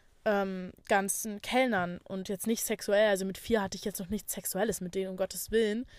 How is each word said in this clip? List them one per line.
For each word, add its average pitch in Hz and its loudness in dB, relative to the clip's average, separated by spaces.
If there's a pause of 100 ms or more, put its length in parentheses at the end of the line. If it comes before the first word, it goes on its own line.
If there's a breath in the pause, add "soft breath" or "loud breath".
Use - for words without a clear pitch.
(240 soft breath)
ähm, 190 0 (140)
ganzen 202 0
Kellnern 214 2
und 190 -8
jetzt 196 -6
nicht 226 0
sexuell. 214 4
Also 190 2
mit 190 -4
vier 220 2
hatte 196 -2
ich - -8
jetzt 202 -4
noch 175 -8
nichts 202 -4
Sexuelles 185 -2
mit 180 -6
denen, 190 -2
um 185 -8
Gottes 185 -4
Willen. 220 2 (140 loud breath)